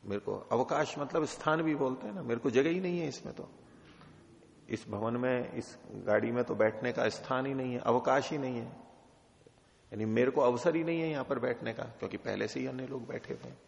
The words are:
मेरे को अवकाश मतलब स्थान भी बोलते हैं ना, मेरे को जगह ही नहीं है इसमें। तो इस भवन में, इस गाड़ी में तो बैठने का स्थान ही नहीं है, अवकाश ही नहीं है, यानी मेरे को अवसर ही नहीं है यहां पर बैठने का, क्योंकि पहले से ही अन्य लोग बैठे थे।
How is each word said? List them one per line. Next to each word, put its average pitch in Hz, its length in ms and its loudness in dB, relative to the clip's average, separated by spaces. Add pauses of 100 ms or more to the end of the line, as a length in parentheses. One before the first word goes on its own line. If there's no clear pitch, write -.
मेरे 101 160 -4
को 101 180 -4
अवकाश 135 600 0
मतलब 151 260 -2
स्थान 156 380 0
भी 160 120 2
बोलते 131 320 -2
हैं 104 80 -8
ना, 185 80 -8
मेरे 117 180 0
को 143 100 2
जगह 135 200 6
ही 180 100 0
नहीं 175 200 -2
है 160 80 -2
इसमें। - 260 -10
तो - 140 -12 (1200)
इस - 200 -6
भवन 110 280 -2
में, 123 360 0
इस - 260 -8 (120)
गाड़ी 107 420 2
में 120 120 2
तो - 100 -2
बैठने 110 380 4
का 117 160 2
स्थान 131 380 -2
ही 139 80 -2
नहीं 127 180 -2
है, 123 60 -2
अवकाश 123 520 4
ही 156 80 -2
नहीं 127 180 -2
है, 117 120 -6 (1200)
यानी 104 120 -4
मेरे 120 260 4
को 143 100 4
अवसर 127 360 4
ही 165 80 2
नहीं 165 160 0
है 160 100 0
यहां 139 140 -2
पर 135 140 -2
बैठने 117 340 -2
का, - 100 -6
क्योंकि 117 340 -8
पहले 104 320 -4
से 135 120 -6
ही 127 60 -2
अन्य 131 200 -6
लोग 123 200 -8
बैठे 123 280 -8
थे। 123 160 -14 (180)